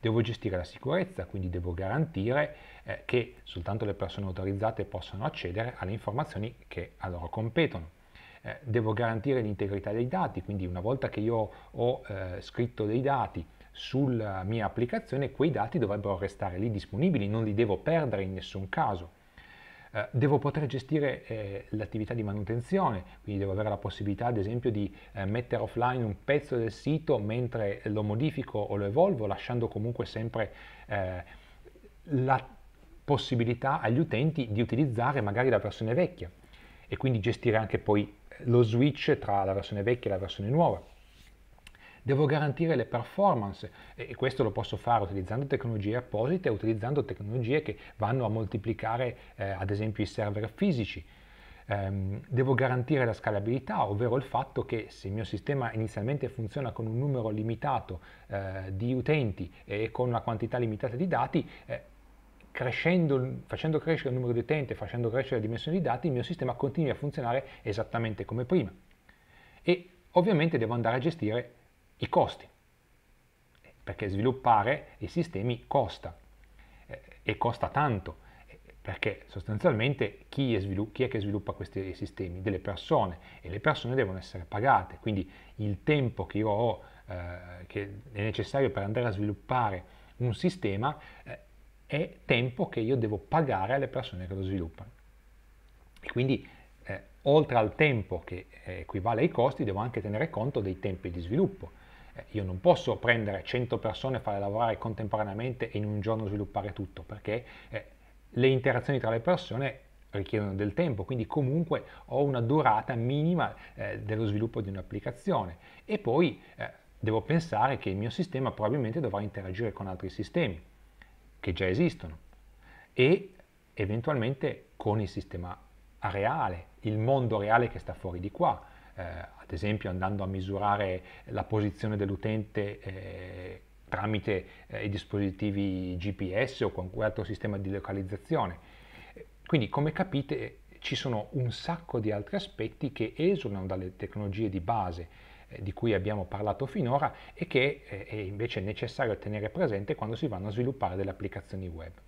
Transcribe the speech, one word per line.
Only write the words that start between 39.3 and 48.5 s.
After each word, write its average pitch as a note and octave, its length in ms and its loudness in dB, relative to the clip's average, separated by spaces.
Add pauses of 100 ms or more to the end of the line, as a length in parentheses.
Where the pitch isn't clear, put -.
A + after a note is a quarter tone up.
la F#2+ 80 2
versione G2 300 -2
vecchia A#2+ 280 2
e G2 40 2
la F#2 60 -2
versione G2 300 -4
nuova. C3+ 320 4 (1160)
Devo C#3 240 4
garantire D3+ 500 2
le B2 120 2
performance A#2 840 0 (240)
e, A#2+ 140 -10
e - 60 -8
questo C3 280 2
lo A2 80 4
posso G#2+ 260 -4
fare A2+ 260 4
utilizzando G2 440 -2
tecnologie A2+ 500 0
apposite C3+ 520 0
e - 20 4
utilizzando A2+ 540 2
tecnologie A#2 560 0
che C3 160 -6 (200)
vanno A#2 280 2
a G#2+ 40 2
moltiplicare, A2 880 -2 (180)